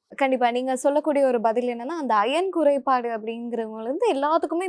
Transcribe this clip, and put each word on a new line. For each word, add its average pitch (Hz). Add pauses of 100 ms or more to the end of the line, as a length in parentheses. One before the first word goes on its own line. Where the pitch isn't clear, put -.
(160)
கண்டிப்பா, 262
நீங்க 254
சொல்லக்கூடிய 285
ஒரு 247
பதில் 226
என்னன்னா, 240
அந்த 247
அயன் 294
குறைபாடு 277
அப்படிங்கிறவங்க 226
வந்து 302
எல்லாத்துக்குமே 320